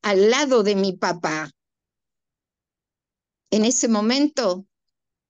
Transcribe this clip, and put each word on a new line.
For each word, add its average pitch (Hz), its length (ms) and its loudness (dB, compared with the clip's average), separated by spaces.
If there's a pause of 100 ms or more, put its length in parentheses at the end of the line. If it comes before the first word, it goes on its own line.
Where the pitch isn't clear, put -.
al 208 280 2
lado 254 340 2
de 202 120 0
mi 196 180 0
papá?". 170 560 -6 (2000)
En 214 120 2
ese 247 240 0
momento, 226 800 -2 (640)